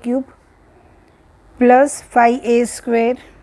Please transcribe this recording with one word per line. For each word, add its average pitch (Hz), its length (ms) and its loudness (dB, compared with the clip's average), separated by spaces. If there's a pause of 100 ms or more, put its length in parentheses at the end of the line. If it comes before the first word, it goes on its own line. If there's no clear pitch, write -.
cube 254 180 -6 (1400)
plus 254 420 2 (120)
five 240 320 0
A 240 220 0
square। 233 500 -4 (260)